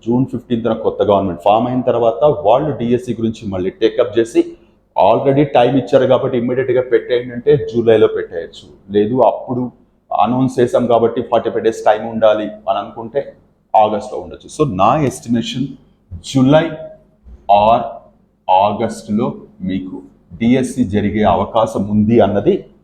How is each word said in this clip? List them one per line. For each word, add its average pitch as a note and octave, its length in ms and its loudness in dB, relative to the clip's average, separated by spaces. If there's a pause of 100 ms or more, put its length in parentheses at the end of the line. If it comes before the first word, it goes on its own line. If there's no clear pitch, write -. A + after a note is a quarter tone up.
జూన్ B2 200 0
ఫిఫ్టీన్త్న A2+ 460 -4
కొత్త - 300 0
గవర్నమెంట్ F#2+ 420 0
ఫామ్ A2+ 240 4
అయిన B2+ 120 -2
తర్వాత A#2 420 0 (240)
వాళ్ళు D3 320 2
డీఎస్సీ A#2+ 340 -2
గురించి A2+ 300 -4 (100)
మళ్ళీ F#2 180 -4
టేకప్ - 480 0
చేసి - 220 0 (640)
already C3 400 2
టైమ్ C3 320 2
ఇచ్చారు C3 300 2
కాబట్టి B2 320 0
ఇమ్మీడియట్గా B2+ 440 -2 (100)
పెట్టేయండి B2 420 -2
అంటే C#3+ 220 2
జూలైలో A2+ 500 2
పెట్టేయచ్చు, - 880 -8
లేదు A2 260 2
అప్పుడు B2 500 0 (520)
అనౌన్స్ B2+ 380 0
చేసాం A#2+ 260 2
కాబట్టి A#2 360 2
ఫార్టీ A2+ 280 -2
ఫైవ్ G#2 140 -6
డేస్ A2+ 200 -2
టైమ్ A2+ 260 0
ఉండాలి A2 320 2
అని G2 400 -6
అనుకుంటే A2+ 540 -10 (400)
ఆగస్ట్లో G#2+ 480 0
ఉండొచ్చు. - 320 -18
So, D3 260 -2
నా G#2+ 80 4 (200)
ఎస్టిమేషన్ A#2+ 560 -4 (600)
జూలై C#3 380 4 (920)
or A#2+ 180 4 (720)
ఆగస్టులో G#2+ 840 -2 (260)
మీకు F#2 420 -8 (380)
డీఎస్సీ B2 440 0
జరిగే G2+ 400 -2 (120)
అవకాశం G#2 520 -2
ఉంది G#2+ 320 4
అన్నది G2+ 440 2 (200)